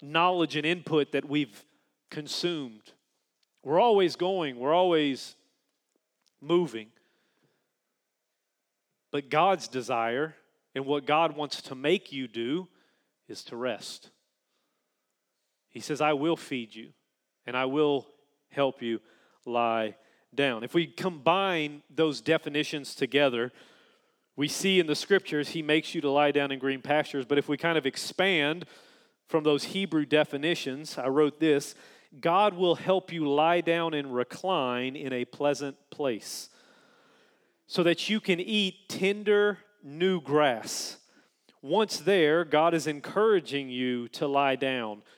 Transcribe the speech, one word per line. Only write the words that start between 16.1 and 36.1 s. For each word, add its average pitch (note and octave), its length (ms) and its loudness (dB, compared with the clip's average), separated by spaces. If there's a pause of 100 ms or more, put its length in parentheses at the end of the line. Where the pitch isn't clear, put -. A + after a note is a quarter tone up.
will D#3 220 0
feed A#2+ 400 -8
you, A2+ 180 -18 (540)
and B2 100 -4
I C3 80 0
will C#3+ 420 2 (420)
help C3+ 340 0
you A#2 180 -2 (420)
lie A2+ 520 0 (400)
down." B2 280 0
If B2 120 -8
we E3+ 100 2
combine D#3+ 1040 -2
those D3 320 -2
definitions D3+ 720 -2
together, B2+ 580 0 (840)
we C#3+ 120 -2
see F#3+ 320 2
in E3 60 2
the D3+ 100 0
scriptures D#3 540 0
he D#3 140 -6
makes D3+ 320 0
you D#3+ 60 -2
to C#3+ 100 0
lie C#3+ 200 4
down C#3 200 0
in C3 80 -6
green C3+ 240 -4
pastures. C#3+ 420 -2
But C#3+ 140 2
if C#3 100 -2
we C#3+ 80 -2
kind E3 220 0
of C3+ 80 -2
expand E3 800 -2 (580)
from D#3 180 -2
those D3 200 2
Hebrew D#3+ 420 -2
definitions, D3 920 -2
I B2+ 80 -4
wrote D3 320 2
this, D3 340 2 (460)
God F3+ 340 2
will F3 220 2
help F#3 360 0
you D#3+ 160 -2
lie D#3+ 340 4
down E3 340 0
and C#3 180 -4
recline B2+ 840 -2
in C#3+ 160 -8
a B2 140 -2
pleasant C#3 640 -4
place - 640 -6 (1120)